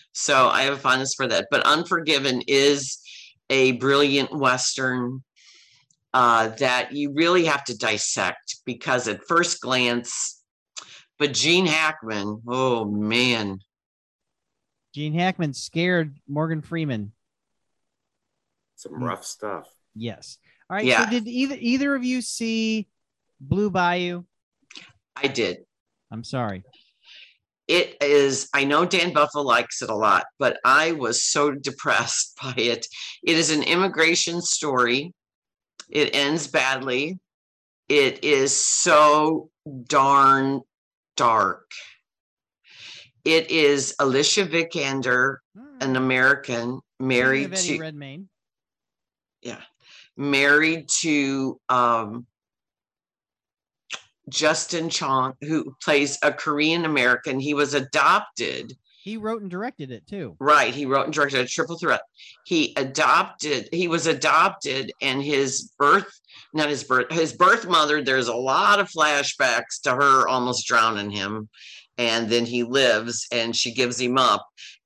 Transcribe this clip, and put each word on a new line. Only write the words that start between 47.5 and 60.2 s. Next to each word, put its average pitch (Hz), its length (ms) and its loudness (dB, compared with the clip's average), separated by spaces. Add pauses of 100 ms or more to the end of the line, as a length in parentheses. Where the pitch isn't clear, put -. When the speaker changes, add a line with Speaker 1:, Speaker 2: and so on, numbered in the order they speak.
Speaker 2:
Eddie - 220 -4
Speaker 1:
to 156 40 -6
Speaker 2:
Redmayne. 156 480 -14 (1120)
Speaker 1:
Yeah. 120 180 -14 (560)
Married 143 720 2 (120)
to, 139 680 -2
um, 120 580 -2 (2000)
Justin 160 600 -2
Chong, 131 520 -2
who 147 400 -4
plays 143 400 0
a 147 100 2
Korean 160 520 0
American. 131 560 0
He 147 140 -4
was 143 200 0
adopted. 135 1000 0 (300)
Speaker 2:
He 214 140 -12
wrote 220 240 -6
and 190 100 -12
directed 180 400 -10
it 113 160 -16
too. 147 320 -12